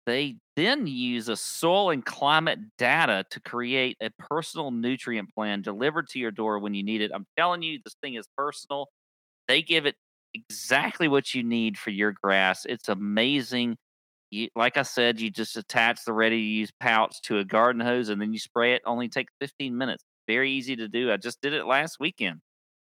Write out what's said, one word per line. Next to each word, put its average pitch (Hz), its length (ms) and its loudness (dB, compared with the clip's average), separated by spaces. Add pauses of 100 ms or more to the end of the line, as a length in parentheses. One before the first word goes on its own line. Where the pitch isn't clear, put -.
They 127 300 -2 (200)
then 226 300 2
use 123 420 -2
a 113 80 -2
soil 185 540 2
and 139 140 0
climate 156 560 2 (180)
data 123 520 4
to - 100 -12
create 123 600 -2
a 110 160 -6
personal 156 540 -6
nutrient 117 640 -4
plan 104 280 -4
delivered 135 480 -2
to 131 100 -8
your 117 100 -2
door 107 300 -2
when 104 140 -4
you 98 100 -2
need 107 160 -2
it. 104 120 0
I'm 95 140 -8 (100)
telling 175 260 2
you, 156 220 -6
this - 160 -16
thing 135 140 -10
is 113 140 -12 (100)
personal. 143 480 -4 (600)
They 135 120 4
give 160 260 0
it 139 100 0 (380)
exactly - 760 0
what 139 260 2
you 131 80 0
need 113 340 0
for - 140 -6
your 101 320 2
grass. 95 440 4
It's - 220 -6
amazing. 117 880 0 (540)
You, 107 240 -6
like 120 220 2
I 143 60 4
said, 120 380 2
you 113 100 -2
just 110 260 -6
attach 117 480 2
the 117 80 -4
ready-to-use 107 680 2
pouch 113 440 2
to 110 160 0
a 101 60 0
garden 113 360 4
hose, 120 280 0
and 104 140 -2
then 107 100 -2
you 110 60 -4
spray 120 360 2
it. 123 120 -2
Only 120 220 -2
takes 127 320 -6
fifteen 135 360 -6
minutes. 123 280 -4 (240)
Very 131 240 2
easy 131 240 -4
to 113 100 -6
do. 117 260 0
I 101 40 4
just 113 240 -8
did 143 140 -2
it 127 120 -2
last 143 320 0
weekend. 110 400 -4 (460)